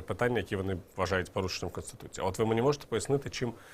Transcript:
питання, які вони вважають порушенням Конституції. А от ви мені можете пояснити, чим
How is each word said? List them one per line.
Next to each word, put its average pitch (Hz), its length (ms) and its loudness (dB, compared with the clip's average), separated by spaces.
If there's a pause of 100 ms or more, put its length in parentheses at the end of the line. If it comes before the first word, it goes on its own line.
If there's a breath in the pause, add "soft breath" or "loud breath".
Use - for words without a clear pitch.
питання, 120 320 2
які 101 180 -2
вони 95 200 0 (200)
вважають 90 360 2
порушенням 92 400 -2
Конституції. - 520 -8
А 92 40 4
от 95 100 -2
ви 113 80 4
мені 110 160 4
можете 143 240 2
пояснити, 135 440 0
чим 120 220 -4 (220 loud breath)